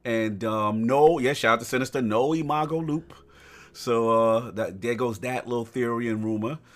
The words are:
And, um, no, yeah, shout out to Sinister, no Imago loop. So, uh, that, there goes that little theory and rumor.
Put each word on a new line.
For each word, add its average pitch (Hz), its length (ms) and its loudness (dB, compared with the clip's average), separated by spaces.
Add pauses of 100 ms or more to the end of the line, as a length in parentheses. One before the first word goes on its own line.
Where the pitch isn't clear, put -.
And, 113 400 -2
um, 110 400 -2
no, 147 340 6
yeah, 131 140 2
shout 117 220 2
out 113 40 -2
to 117 60 -8
Sinister, 127 360 -2
no 120 320 0
Imago 151 460 -2
loop. 160 340 -6 (600)
So, 117 360 0
uh, 113 420 4
that, 95 300 -6
there 120 140 -2
goes 113 240 -2
that 123 280 -6
little 120 160 -2
theory 117 460 -2
and 110 160 -2
rumor. 110 340 -4 (160)